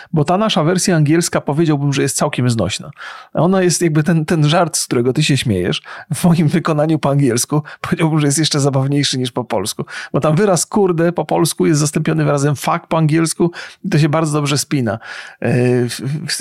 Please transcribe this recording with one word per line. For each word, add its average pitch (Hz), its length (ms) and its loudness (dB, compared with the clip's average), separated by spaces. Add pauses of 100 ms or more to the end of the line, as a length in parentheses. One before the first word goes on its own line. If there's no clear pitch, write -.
(120)
bo 151 120 2
ta 175 140 0
nasza 208 260 0
wersja 180 320 2
angielska, 156 440 2
powiedziałbym, 143 520 0
że 135 100 -2
jest 139 140 -2
całkiem 135 340 0
znośna. 110 400 -4 (440)
Ona 185 280 2
jest 175 200 2
jakby 156 200 2
ten, 160 220 2
ten 156 240 2
żart, 165 280 0
z - 100 -4
którego 123 260 0
ty 156 100 0
się 147 140 2
śmiejesz, 98 460 -2 (320)
w - 100 -10
moim 165 240 4
wykonaniu 156 500 0
po 143 120 0
angielsku, 143 520 0 (180)
powiedziałbym, 160 400 0
że 151 60 2
jest 143 120 0
jeszcze 151 220 0
zabawniejszy 139 580 0
niż 127 140 -4
po 123 120 -4
polsku, 104 400 -4 (280)
bo - 80 0
tam 156 160 2
wyraz 190 300 2
kurde 175 460 2
po 156 120 -4
polsku 170 420 0
jest 156 140 2
zastąpiony 156 440 0
wyrazem 143 320 0
fuck 165 300 -4
po 165 120 0
angielsku 160 520 2 (340)
i - 40 -4
to 160 100 2
się 160 100 4
bardzo 156 240 0
dobrze 147 260 0
spina, 120 400 -2 (420)
e, - 80 -2 (400)
w, - 120 -8 (280)
w, - 120 -6